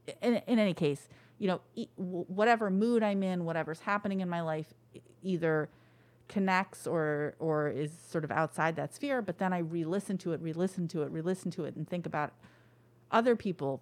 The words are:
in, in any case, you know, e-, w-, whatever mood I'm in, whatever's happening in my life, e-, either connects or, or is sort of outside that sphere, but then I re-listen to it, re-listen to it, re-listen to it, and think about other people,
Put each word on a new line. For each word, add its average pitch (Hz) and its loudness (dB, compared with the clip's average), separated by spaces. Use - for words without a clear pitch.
in, 233 4
in 233 4
any 196 4
case, 147 0
you 202 0
know, 180 0
e-, 226 -8
w-, 180 -4
whatever 214 4
mood 220 4
I'm 202 2
in, 180 0
whatever's 160 -2
happening 202 -2
in 180 -2
my 170 -2
life, 156 -4
e-, - -18
either 160 2
connects 190 2
or, 151 0
or 151 2
is 147 -2
sort 160 -2
of 139 -8
outside 160 0
that 143 -4
sphere, 269 -2
but 180 -6
then 185 0
I 180 0
re-listen 170 -2
to 170 -4
it, 143 -2
re-listen 170 -2
to 160 -2
it, 139 -2
re-listen 175 -2
to 156 -6
it, 135 -6
and 151 -6
think 180 -6
about 151 -2
other 233 4
people, 143 -4